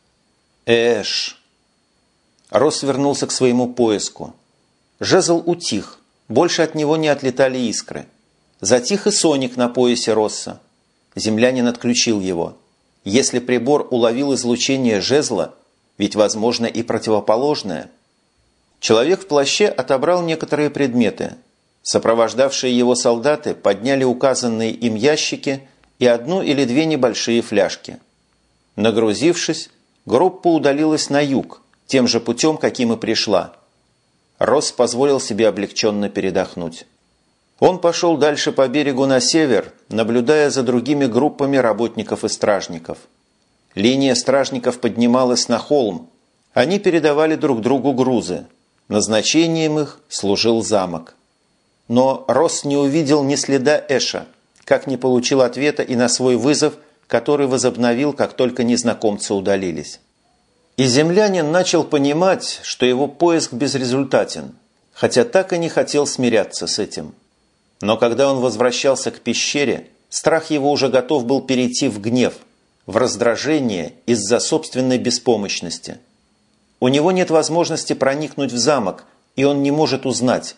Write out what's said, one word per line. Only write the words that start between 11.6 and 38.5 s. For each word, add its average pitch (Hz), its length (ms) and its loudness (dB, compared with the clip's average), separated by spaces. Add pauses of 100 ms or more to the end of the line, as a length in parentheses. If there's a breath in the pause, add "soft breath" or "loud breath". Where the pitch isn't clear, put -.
отключил 117 540 0
его. 87 340 -4 (480)
Если 123 360 0
прибор 123 500 0
уловил 127 460 0
излучение 120 640 0
жезла, 113 540 -2 (420)
ведь 101 180 -2
возможно 110 520 0
и - 160 -4
противоположное. 110 1080 -2 (920)
Человек 139 420 2
в - 60 -20
плаще 147 400 2
отобрал 151 540 0
некоторые 156 480 -2
предметы. 120 640 0 (480)
Сопровождавшие 117 960 2
его 123 160 4
солдаты 123 600 0
подняли 117 480 0
указанные 120 720 0
им 117 200 -2
ящики 135 720 -2 (300 soft breath)
и 123 80 2
одну 123 380 0
или 139 220 0
две 131 200 0
небольшие 120 560 0
фляжки. - 560 -2 (800)
Нагрузившись, 113 960 -2 (340)
группа 175 440 0
удалилась 151 600 2
на 143 100 0
юг, 135 440 -4 (300)
тем 127 140 4
же 117 120 2
путем, 151 380 -2
каким 117 360 -2
и 107 40 -4
пришла. 101 560 -2 (840)
Росс 131 320 2
позволил 127 480 0
себе 110 280 0
облегченно 101 640 -2
передохнуть. 90 760 -6 (720)
Он 170 200 4
пошел 170 380 2
дальше 147 340 0